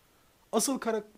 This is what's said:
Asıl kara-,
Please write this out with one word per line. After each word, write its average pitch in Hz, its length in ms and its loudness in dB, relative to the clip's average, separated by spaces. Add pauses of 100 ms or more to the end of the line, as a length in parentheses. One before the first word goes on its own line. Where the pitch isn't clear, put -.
(520)
Asıl 240 280 2
kara-, 220 240 -2 (140)